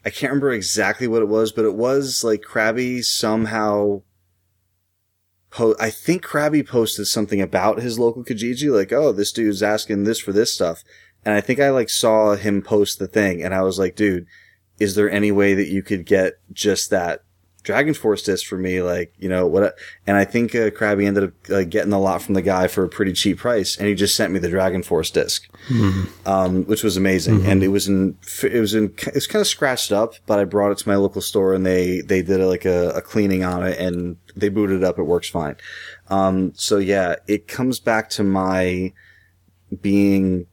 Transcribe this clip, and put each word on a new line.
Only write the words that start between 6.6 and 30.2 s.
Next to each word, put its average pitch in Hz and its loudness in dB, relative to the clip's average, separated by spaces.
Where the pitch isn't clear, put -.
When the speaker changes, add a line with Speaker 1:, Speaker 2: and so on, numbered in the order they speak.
Speaker 1:
posted 110 -2
something 104 -2
about 98 0
his 120 -6
local 120 0
Kijiji, 123 -2
like, 98 2
"Oh, 135 2
this 101 -2
dude's 107 0
asking 104 0
this 110 0
for - -6
this 104 2
stuff." 85 -4
And 107 2
I 104 2
think 127 -2
I, 143 4
like, 127 0
saw 110 4
him 101 0
post 104 0
the 98 -6
thing, 92 0
and 92 -4
I 95 0
was 95 0
like, 92 -2
"Dude, 92 0
is 98 0
there 104 2
any 104 0
way 101 4
that 95 0
you 98 -4
could 92 -4
get 92 2
just - -2
that 87 -2
Dragon 143 0
Force 107 0
disc 95 -2
for 98 -8
me?" 92 -2
Like, 87 -4
you 95 -8
know, 92 0
what? 95 2
And 101 2
I 98 4
think, 117 -2
uh, 113 2
Krabby 104 0
ended 101 2
up, 90 -8
uh, 98 2
getting 90 -2
a 101 2
lot 95 0
from - -4
the 95 2
guy 92 2
for 95 0
a 87 -8
pretty 95 -2
cheap 90 -2
price, 117 -2
and 101 -2
he 101 2
just 95 0
sent 101 0
me 95 -2
the 87 -2
Dragon 92 0
Force 80 -2
disc, - -2
Speaker 2:
Hmm. 101 2
Speaker 1:
um, 92 0
which - -2
was 101 0
amazing. 95 2
Speaker 2:
Mm-hmm. 95 2
Speaker 1:
And 98 4
it 95 2
was 98 0
in, 95 2
it 123 0
was 104 0
in, 107 0
it - -10
was 139 -2
kinda 214 0
scratched 135 -2
up, 107 0